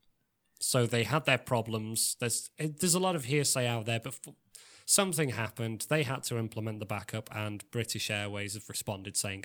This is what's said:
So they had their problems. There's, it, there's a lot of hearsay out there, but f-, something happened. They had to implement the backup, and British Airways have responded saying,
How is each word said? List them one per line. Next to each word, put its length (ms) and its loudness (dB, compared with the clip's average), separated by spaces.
So 260 4
they 160 2
had 220 2
their 140 6
problems. 840 0
There's, 360 -2
it, 220 -4
there's 160 4
a 60 4
lot 160 2
of 80 -4
hearsay 420 2
out 180 0
there, 140 0
but 160 -8
f-, 80 -16
something 440 4
happened. 600 -4
They 140 4
had 200 -4
to 140 -2
implement 400 -4
the 80 -8
backup, 480 -6
and 380 -6
British 400 -2
Airways 420 -4
have 140 -10
responded 480 -4
saying, 280 -2